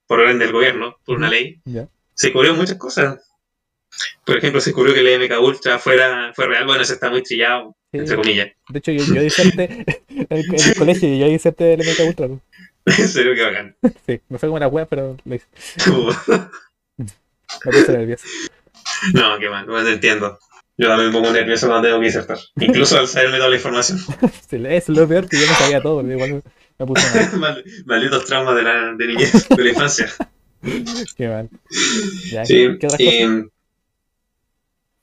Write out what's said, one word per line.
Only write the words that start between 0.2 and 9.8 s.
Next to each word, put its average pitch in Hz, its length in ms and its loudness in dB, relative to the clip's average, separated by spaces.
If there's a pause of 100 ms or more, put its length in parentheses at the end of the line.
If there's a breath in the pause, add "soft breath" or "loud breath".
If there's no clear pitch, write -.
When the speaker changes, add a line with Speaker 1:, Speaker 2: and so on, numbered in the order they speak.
Speaker 1:
orden 120 200 4
del 113 120 0
gobierno, 117 440 0 (100)
por 123 100 -4
una 117 120 -2
Speaker 2:
Ujú. 113 60 0
Speaker 1:
ley, 127 300 -4
Speaker 2:
Ya. 123 220 -10 (280)
Speaker 1:
se - 120 -2
descubrieron 151 320 2
muchas 185 180 -2
cosas. 135 440 -4 (1040 loud breath)
Por 139 100 0
ejemplo, 139 240 -2
se 131 100 -2
descubrió 131 220 2
que 131 80 2
el 123 80 4
M 127 200 2
K 117 100 -2
Ultra 131 400 0
fuera, 127 560 0
fue 131 140 -4
real. 120 180 -2
Bueno, 139 160 0
eso 131 120 -2
está 123 160 -4
muy 127 120 -2
trillado, 120 540 -4 (160)
Speaker 2:
Sí. 147 60 -6
Speaker 1:
entre 151 180 -4
comillas. 104 320 0 (200)
Speaker 2:
De 139 120 -8
hecho, - 100 -6
yo, 143 140 0 (100)
yo 135 80 2
diserté 180 420 2
<laughs> 214 440 -8